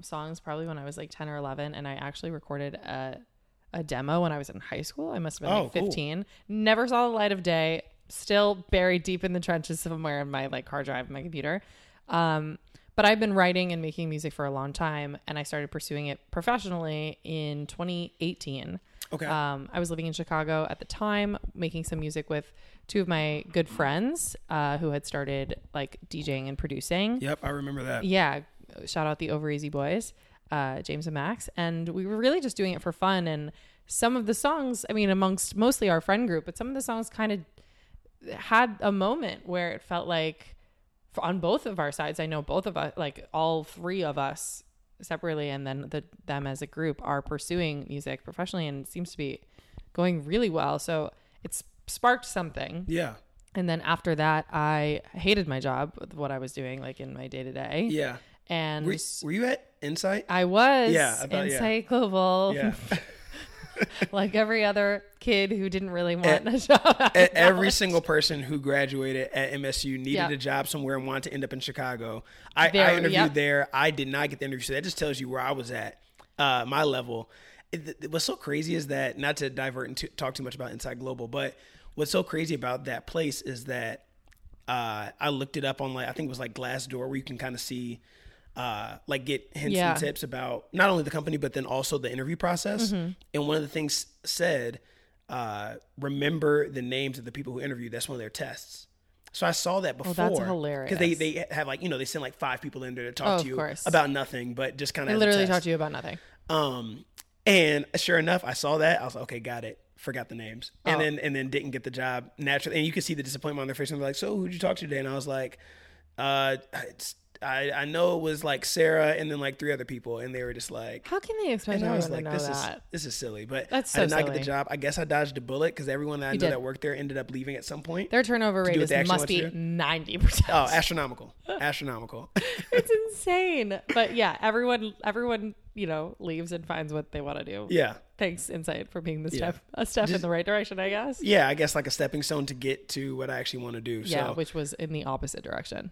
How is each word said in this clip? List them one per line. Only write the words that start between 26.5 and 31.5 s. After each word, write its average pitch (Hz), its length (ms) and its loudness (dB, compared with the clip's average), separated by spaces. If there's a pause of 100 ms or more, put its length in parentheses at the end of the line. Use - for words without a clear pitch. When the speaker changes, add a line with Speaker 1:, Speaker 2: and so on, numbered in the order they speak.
Speaker 1:
producing. 175 640 0
Speaker 2:
Yep, 143 200 -2
I 143 80 -2
remember 139 340 -4
that. 127 200 -2
Speaker 1:
Yeah. 165 380 4 (440)
Shout 156 220 0
out 151 100 -2
the 160 140 -2
Over 151 180 0
Easy 147 200 -4
Boys, 147 440 -2 (380)
uh, 139 320 -2
James 151 240 -4
and 156 80 -4
Max. 160 420 -4